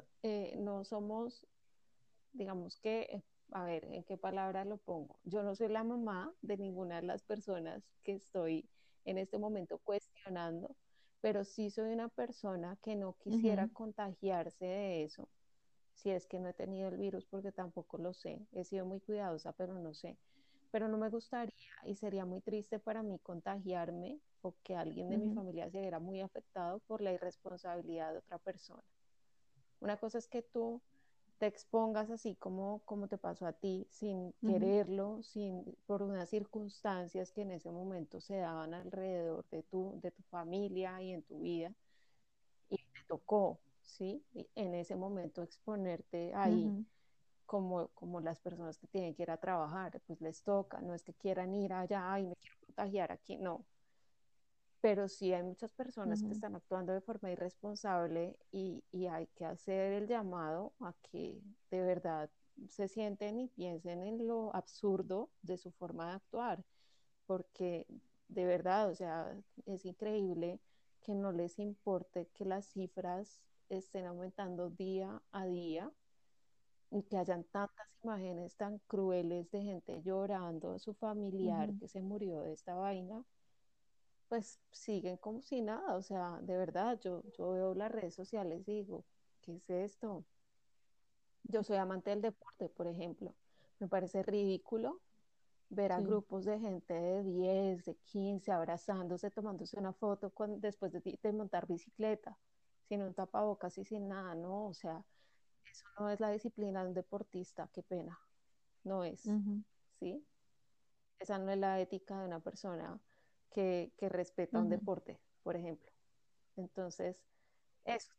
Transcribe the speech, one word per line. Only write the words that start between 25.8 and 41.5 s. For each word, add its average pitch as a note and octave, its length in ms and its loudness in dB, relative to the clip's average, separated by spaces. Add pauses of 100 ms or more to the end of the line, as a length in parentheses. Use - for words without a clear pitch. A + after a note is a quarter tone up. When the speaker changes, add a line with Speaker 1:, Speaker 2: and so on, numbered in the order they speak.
Speaker 1:
viera F3+ 180 -2
muy F#3+ 220 -4
afectado F#3 600 -4
por A3 200 -4
la F#3+ 120 4
irresponsabilidad F3 1000 -2
de F3+ 60 -4
otra F3 200 -8
persona. - 440 -8 (960)
Una G#3 180 0
cosa A#3 200 -2
es A3+ 100 -4
que A#3+ 140 -4
tú A#3 400 -2 (560)
te A3 100 4
expongas A3 640 2
así A3+ 240 -4
como, G3 500 -2
como G3+ 240 -2
te G3 80 -2
pasó F3+ 300 -4
a E3 60 0
ti, F#3+ 380 0
sin F#3+ 500 -2
Speaker 2:
Ujú. F#3+ 320 6
Speaker 1:
quererlo, G3+ 500 4
sin, F#3+ 600 -4
por G3+ 180 2
unas G3 260 -2
circunstancias G3+ 1040 -2
que G#3 100 -2
en G3 80 -4
ese E3+ 200 -6
momento F3 500 -6
se G3 160 -4
daban E3 360 -2
alrededor F3+ 760 -2
de D#3+ 140 -6
tu, F#3+ 380 -4
de F3 100 -2
tu - 120 -14
familia F#3 800 -2
y F#3 120 -4
en E3 100 -6
tu - 180 -10
vida, E3+ 340 0 (920)